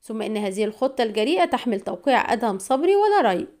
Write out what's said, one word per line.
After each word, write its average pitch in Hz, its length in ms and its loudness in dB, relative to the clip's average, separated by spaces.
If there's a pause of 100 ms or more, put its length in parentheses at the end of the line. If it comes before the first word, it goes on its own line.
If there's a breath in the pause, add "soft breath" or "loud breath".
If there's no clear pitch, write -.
ثم 220 200 -8
إن 214 140 -4
هذه 202 280 -2
الخطة 254 380 -2
الجريئة 226 420 2
تحمل 240 360 -2
توقيع - 520 0
أدهم 208 260 -2
صبري 294 380 2
ولا 415 240 4 (120)
ريب. 175 160 -2 (120)